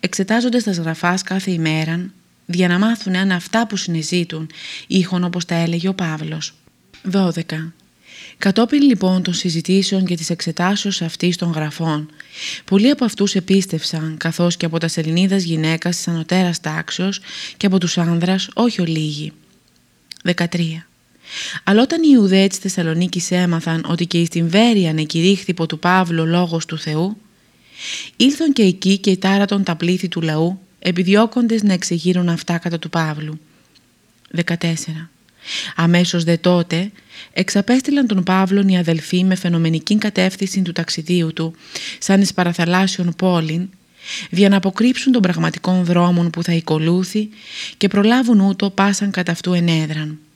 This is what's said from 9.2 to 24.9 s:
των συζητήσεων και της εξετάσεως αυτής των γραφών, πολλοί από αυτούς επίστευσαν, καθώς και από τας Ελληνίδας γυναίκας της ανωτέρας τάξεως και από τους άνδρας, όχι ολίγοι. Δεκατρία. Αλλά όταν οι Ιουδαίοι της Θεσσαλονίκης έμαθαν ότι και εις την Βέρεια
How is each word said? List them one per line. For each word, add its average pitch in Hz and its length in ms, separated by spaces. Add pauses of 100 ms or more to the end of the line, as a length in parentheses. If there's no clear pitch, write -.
των 180 120
συζητήσεων 185 680
και 180 100
της 165 160
εξετάσεως 180 720
αυτής 170 340
των 175 140
γραφών, 151 600 (540)
πολλοί 208 260
από 285 140
αυτούς 202 300
επίστευσαν, 170 800
καθώς 170 400
και 170 100
από 165 120
τας 165 180
Ελληνίδας 180 460
γυναίκας 165 540
της - 120
ανωτέρας 175 520
τάξεως 165 600 (360)
και - 100
από 190 120
τους 175 200
άνδρας, 175 560
όχι 226 260
ολίγοι. 156 520 (920)
Δεκατρία. 170 640 (800)
Αλλά 208 180
όταν 330 200
οι 311 100
Ιουδαίοι 196 340
της 190 120
Θεσσαλονίκης 175 720
έμαθαν 170 580
ότι 170 180
και 170 140
εις 170 80
την 170 200
Βέρεια 202 420